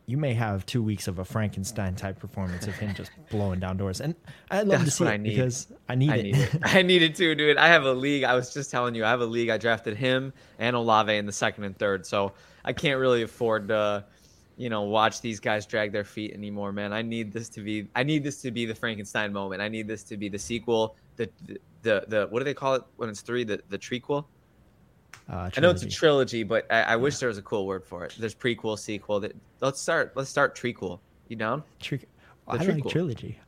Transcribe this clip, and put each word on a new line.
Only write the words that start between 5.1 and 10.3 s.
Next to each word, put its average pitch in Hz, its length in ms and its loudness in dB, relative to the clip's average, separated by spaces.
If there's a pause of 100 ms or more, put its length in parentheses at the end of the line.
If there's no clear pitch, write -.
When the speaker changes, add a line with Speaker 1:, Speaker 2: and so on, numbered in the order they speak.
Speaker 2:
I - 20 0
Speaker 1:
it 104 80 -2
Speaker 2:
need. 107 80 -2
Speaker 1:
because 127 380 0 (200)
I 123 60 -4
need 139 160 4
Speaker 2:
I 110 60 4
Speaker 1:
it. 104 60 2
Speaker 2:
need 101 140 0
it. 143 260 2
<laughs> - 20 -
I 190 180 8
need 180 200 6
it 160 120 4
too, 160 200 2
dude. 147 220 4
I 156 120 8
have 160 160 8
a 131 80 4
league. 135 320 2
I 123 100 4
was 127 180 0
just 143 180 -6
telling 123 240 0
you, 110 120 0
I - 40 4
have 123 120 2
a 117 40 2
league. 117 220 0
I 110 80 2
drafted 110 400 0
him 131 380 0 (240)